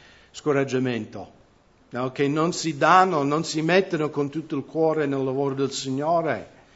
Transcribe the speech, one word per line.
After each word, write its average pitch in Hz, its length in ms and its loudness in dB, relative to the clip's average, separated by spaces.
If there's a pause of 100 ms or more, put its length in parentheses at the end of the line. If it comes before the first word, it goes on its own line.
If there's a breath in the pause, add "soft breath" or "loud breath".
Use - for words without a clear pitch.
(300 loud breath)
scoraggiamento, 127 1000 -2 (600)
no? 127 220 -6
Che 143 160 0
non 156 240 0
si 160 240 -4
danno, 165 460 6
non 147 220 0
si 156 180 -4
mettono 170 480 2
con 143 180 -2
tutto 147 280 -8
il 131 80 -4
cuore 156 420 0
nel 135 180 -2
lavoro 135 300 -2
del 135 160 -2
Signore. 135 800 -2 (260 soft breath)